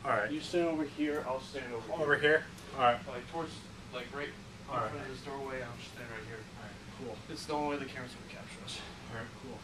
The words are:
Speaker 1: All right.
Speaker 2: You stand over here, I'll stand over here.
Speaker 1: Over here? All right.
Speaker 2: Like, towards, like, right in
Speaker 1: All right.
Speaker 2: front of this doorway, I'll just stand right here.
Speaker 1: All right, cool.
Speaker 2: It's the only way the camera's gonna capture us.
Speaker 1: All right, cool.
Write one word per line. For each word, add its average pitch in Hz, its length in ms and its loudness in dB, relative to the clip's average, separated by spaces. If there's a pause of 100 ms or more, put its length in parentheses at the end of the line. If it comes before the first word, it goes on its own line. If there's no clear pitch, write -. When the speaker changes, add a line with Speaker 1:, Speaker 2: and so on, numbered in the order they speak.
Speaker 1:
All 131 60 2
right. 107 200 6
Speaker 2:
You 156 100 0
stand 170 280 4
over 156 160 2
here, 147 420 2
I'll 131 140 0
stand 127 320 -6
over 113 140 -4
here. 160 180 2
Speaker 1:
Over 143 140 10
here? 151 260 8 (320)
All 127 80 6
right. 120 140 10 (100)
Speaker 2:
Like, 123 240 -6
towards, 165 200 -2 (420)
like, 123 100 -4 (100)
right 143 140 -2
in - 60 -8 (340)
Speaker 1:
All 160 80 -2
right. 143 140 2
Speaker 2:
front 143 160 -4
of 131 40 -6
this 131 140 -8
doorway, 135 400 -4
I'll 120 160 -8
just - 160 -10
stand 120 160 -8
right 110 160 -6
here. - 80 -8 (240)
Speaker 1:
All - 80 -10
right, - 80 -12 (240)
cool. 117 160 -6 (160)
Speaker 2:
It's - 140 -8
the 156 80 0
only 147 220 2
way 139 60 -2
the 131 60 -4
camera's 127 240 -8
gonna - 160 -12
capture - 380 -10
us. - 120 -6 (300)
Speaker 1:
All 113 80 -6
right, 117 140 -6 (100)
cool. - 240 -10